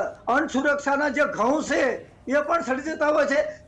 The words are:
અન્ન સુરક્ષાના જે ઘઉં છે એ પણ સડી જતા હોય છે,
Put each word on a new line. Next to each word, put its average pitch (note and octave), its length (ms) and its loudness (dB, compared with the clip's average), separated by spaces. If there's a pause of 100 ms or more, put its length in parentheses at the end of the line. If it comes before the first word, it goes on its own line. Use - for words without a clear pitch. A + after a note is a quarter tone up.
(280)
અન્ન C#4+ 200 2
સુરક્ષાના C#4+ 640 0
જે C#4+ 140 -2
ઘઉં B3 400 0
છે C#4+ 340 0 (300)
એ C#4+ 200 2
પણ E4+ 140 0
સડી C4 200 -2
જતા D4+ 260 -2
હોય D4+ 180 4
છે, C#4+ 160 2 (260)